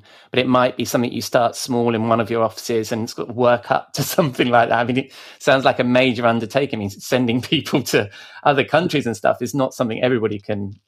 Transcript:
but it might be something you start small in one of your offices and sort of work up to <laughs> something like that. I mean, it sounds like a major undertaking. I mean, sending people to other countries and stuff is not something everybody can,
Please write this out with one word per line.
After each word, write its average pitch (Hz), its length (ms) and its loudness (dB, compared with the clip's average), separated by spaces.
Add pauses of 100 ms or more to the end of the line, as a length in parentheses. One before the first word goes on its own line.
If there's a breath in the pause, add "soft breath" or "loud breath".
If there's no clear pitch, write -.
(300 soft breath)
but - 80 0
it 127 80 2
might 127 300 2
be 123 80 -4
something 120 260 -2
you 117 120 -6
start 120 340 0
small 120 380 0
in 113 160 0
one 117 100 2
of 113 100 -2
your 117 120 0
offices 110 500 -4
and 113 160 -4
sort - 220 -10
of 107 40 -12
work 120 360 0
up - 240 -4
to 143 80 -4
<laughs> - 140 -6
something 135 340 0
like 117 180 4
that. 120 100 0
I 120 60 0
mean, 123 140 -2
it 131 140 -6 (260 loud breath)
sounds 135 260 2
like 131 140 2
a 131 60 2
major 123 420 2
undertaking. 117 520 0
I - 20 -4
mean, 101 100 -4
sending 123 500 -2
people 139 440 -2
to 107 260 0 (320 loud breath)
other 139 200 2
countries 151 440 0
and 113 100 -2
stuff - 240 0
is 120 140 -6
not 135 180 0
something 113 300 -4
everybody 110 360 0
can, 101 360 -6 (140)